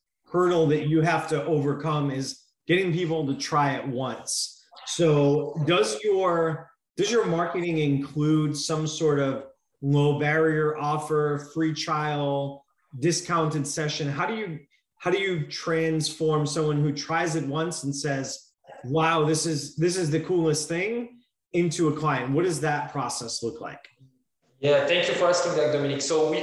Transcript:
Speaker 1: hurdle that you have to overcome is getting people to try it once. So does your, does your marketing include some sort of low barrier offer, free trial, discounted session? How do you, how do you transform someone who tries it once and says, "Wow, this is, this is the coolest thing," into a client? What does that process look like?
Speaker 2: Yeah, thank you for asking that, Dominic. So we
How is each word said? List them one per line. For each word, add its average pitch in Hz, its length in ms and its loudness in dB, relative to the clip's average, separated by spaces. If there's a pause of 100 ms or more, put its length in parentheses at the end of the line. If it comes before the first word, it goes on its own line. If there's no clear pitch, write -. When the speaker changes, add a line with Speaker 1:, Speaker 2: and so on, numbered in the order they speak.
(300)
Speaker 1:
hurdle 175 380 4
that 147 180 2
you 160 140 4
have 160 300 2
to 143 140 -2
overcome 147 680 0
is 135 320 -8 (240)
getting 185 240 2
people 160 340 -2
to 135 80 -2
try 143 380 0
it 123 160 -6
once. - 760 -6 (220)
So 147 720 2 (100)
does 190 380 2
your, 170 680 0 (260)
does 202 140 0
your 226 140 2
marketing 170 540 0
include 147 800 2
some 156 300 -2
sort 151 320 2
of 135 280 -2 (340)
low 143 400 2
barrier 156 580 2
offer, 147 760 -2
free 160 220 -2
trial, 143 880 -4 (360)
discounted 160 680 0
session? 147 420 -4
How 147 180 -2
do 220 100 -4
you, 185 240 -8 (380)
how 180 120 -2
do 190 80 2
you 180 300 -2
transform 156 960 0
someone 151 340 0
who 147 120 2
tries 165 420 -2
it 156 100 -2
once 160 380 -4
and 139 140 -4
says, 135 560 -6 (320)
"Wow, 156 400 2
this 156 220 2
is, 151 280 -4
this 175 220 0
is 170 160 0
the 156 80 2
coolest 160 480 0
thing," 220 500 -4 (360)
into 170 340 2
a 147 40 2
client? 139 400 0
What 160 120 2
does 160 160 0
that 147 320 -2
process 123 500 -6
look 113 180 -6
like? 90 240 -14 (760)
Speaker 2:
Yeah, 143 260 4
thank 175 220 2
you - 60 0
for 175 120 2
asking 170 300 2
that, 147 160 2
Dominic. 139 280 0
So 156 300 2
we 156 120 0